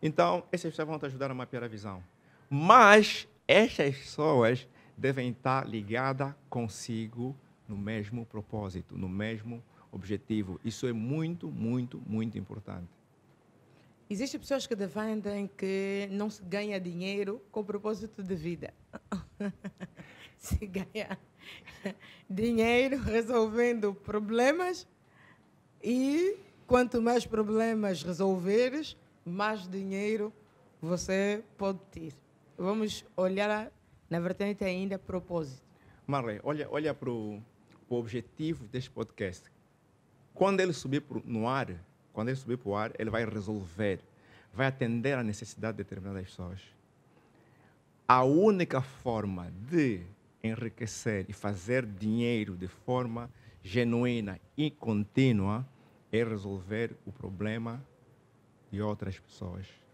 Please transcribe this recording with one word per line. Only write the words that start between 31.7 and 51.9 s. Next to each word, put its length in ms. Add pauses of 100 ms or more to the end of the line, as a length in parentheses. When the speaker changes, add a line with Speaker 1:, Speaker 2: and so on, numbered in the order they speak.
Speaker 2:
ter. 220 (440)
Vamos 460 (120)
olhar 560 (380)
na 100
vertente 440
ainda 340
propósito. 640 (440)
Speaker 1:
Marley, 380
olha, 280
olha 220
pro, 480 (460)
pro 100
objetivo 720
deste 220
podcast. 600 (840)
Quando 280
ele 100
subir 300
pro, 240
no 220
ar, 200 (460)
quando 160
ele 80
subir 200
pro 160
ar, 240
ele 140
vai 140
resolver, 760 (520)
vai 160
atender 480
à 80
necessidade 540
de 60
determinadas 460
pessoas. 300 (1500)
A 160
única 580
forma 680 (180)
de 320 (420)
enriquecer 840
e 40
fazer 520
dinheiro 680